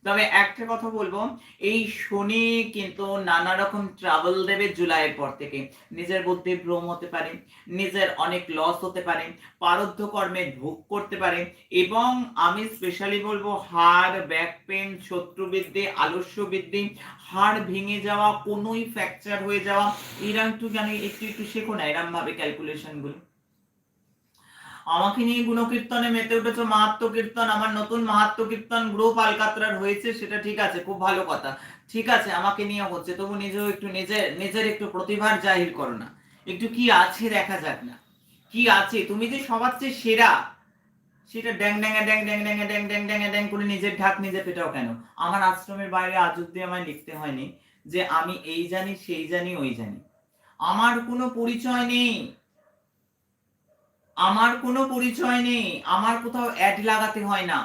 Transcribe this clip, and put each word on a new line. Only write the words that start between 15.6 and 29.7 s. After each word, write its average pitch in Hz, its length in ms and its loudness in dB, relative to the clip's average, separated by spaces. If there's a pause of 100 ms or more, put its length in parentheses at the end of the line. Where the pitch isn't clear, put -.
আলস্য 180 340 -2 (140)
বৃদ্ধি, 190 320 -4 (460)
হাড় 202 300 4 (120)
ভেঙে 202 280 -4 (100)
যাওয়া, 208 200 4 (180)
কোনোই 214 360 -2 (120)
ফ্র্যাকচার 202 520 -6
হয়ে 202 220 0
যাওয়া, 202 180 4 (400)
এরম 220 260 2
একটু 226 220 -6
জানি 214 180 0 (160)
একটু - 220 -10
একটু 208 220 -8
শেখো 220 260 -4
না 208 120 -2
এরম 180 260 -2
ভাবে - 220 -4
ক্যালকুলেশনগুলো। 151 760 -8 (1700)
আমাকে 196 340 4
নিয়ে 240 200 2
গুণকীর্তনে 233 640 0
মেতে 226 300 2
উঠেছো, 226 260 0
মাহাত্ম্য 214 440 4
কীর্তন, 226 400 0
আমার 214 220 2
নতুন 214 340 -2
মাহাত্ম্য 214 440 4
কীর্তন 226 420 -2
গ্রুপ 220 280 4
আলকাতরার 214 600 2